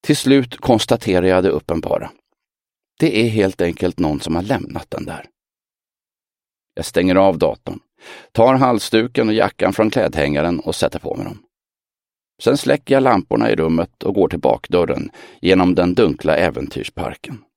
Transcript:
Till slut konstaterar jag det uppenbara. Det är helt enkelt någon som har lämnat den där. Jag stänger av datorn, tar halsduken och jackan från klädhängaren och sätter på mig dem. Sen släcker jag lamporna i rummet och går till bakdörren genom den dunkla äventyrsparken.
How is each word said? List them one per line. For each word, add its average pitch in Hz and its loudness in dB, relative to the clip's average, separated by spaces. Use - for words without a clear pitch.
Till 147 0
slut 131 2
konstaterar 107 0
jag 92 2
det 95 2
uppenbara. - -4
Det 143 0
är 117 2
helt 104 0
enkelt 87 -2
någon 76 -2
som 80 -4
har 87 -4
lämnat - -8
den - -10
där. - -14
Jag 82 -8
stänger 92 0
av 95 4
datorn, - -4
tar 123 4
halsduken 120 0
och 107 0
jackan 98 0
från 110 0
klädhängaren 80 -2
och - -6
sätter - -2
på - -8
mig - -8
dem. 95 -12
Sen 139 2
släcker 139 0
jag 131 4
lamporna 113 0
i 107 2
rummet 82 -2
och 98 -2
går 92 2
till 85 -4
bakdörren 76 -2
genom 90 4
den 90 2
dunkla 78 2
äventyrsparken. - -6